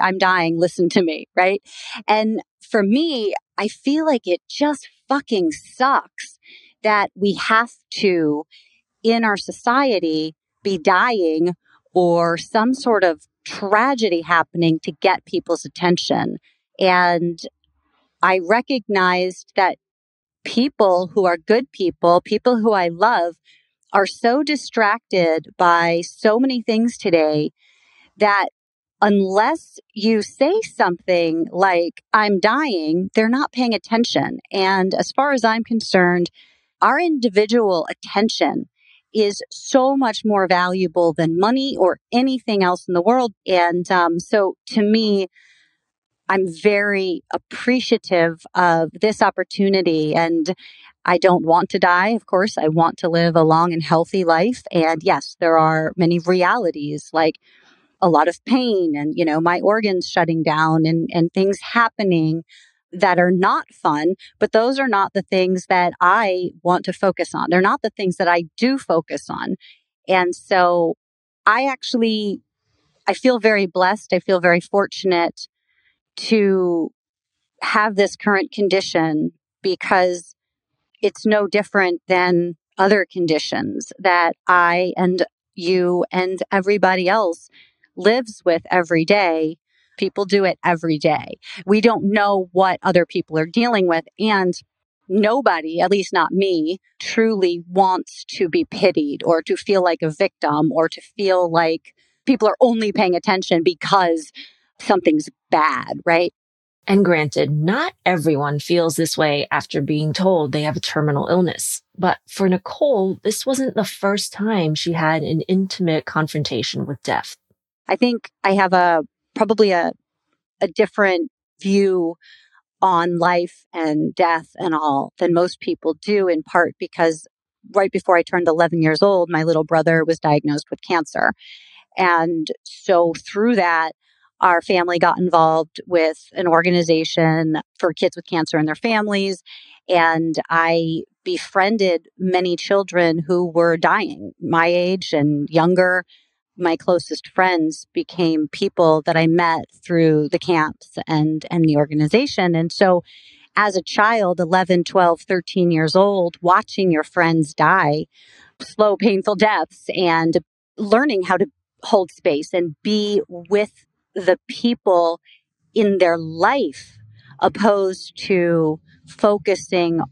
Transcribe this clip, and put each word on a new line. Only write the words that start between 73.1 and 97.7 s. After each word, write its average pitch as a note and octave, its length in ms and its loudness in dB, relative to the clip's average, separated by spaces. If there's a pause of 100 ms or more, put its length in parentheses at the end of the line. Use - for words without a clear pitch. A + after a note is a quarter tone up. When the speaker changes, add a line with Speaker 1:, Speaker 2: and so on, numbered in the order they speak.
Speaker 1:
feel B3 240 0
very G3+ 280 2
blessed. F#3 460 -2
I F#3 60 4
feel F#3 220 0
very F3 200 4
fortunate F#3 840 -2 (720)
to F#3+ 720 0 (720)
have G#3+ 320 0
this G3 220 0
current F#3+ 340 0
condition, E3 800 -2 (300)
because F3+ 720 -2 (680)
it's G3+ 240 -2
no G#3+ 200 2
different F#3+ 640 -2
than F3+ 480 0 (220)
other G3 320 2
conditions - 880 -4
that F3 360 2 (120)
I F3 500 2
and F3+ 300 0 (280)
you F3+ 560 0
and F#3 400 -4
everybody F#3 560 0
else F#3+ 440 -2 (460)
lives A3 500 0
with E3 240 0
every E3+ 340 0
day. E3 540 0 (400)
People G3 260 -4
do G3 200 0
it F3+ 200 -2
every E3 340 -2
day. D3 400 -4 (280)
We G#3 160 2
don't G3 280 2
know G3+ 420 0
what F#3 300 2
other F3+ 220 2
people D#3+ 340 -6
are D#3+ 80 0
dealing A3 400 0
with. E3 200 0 (120)
And G3 360 0 (540)
nobody, F#3+ 720 0
at F#3 100 2
least G3 240 -2
not E3 180 0
me, F3+ 460 0 (200)
truly F#3 680 0
wants F#3 560 -2 (120)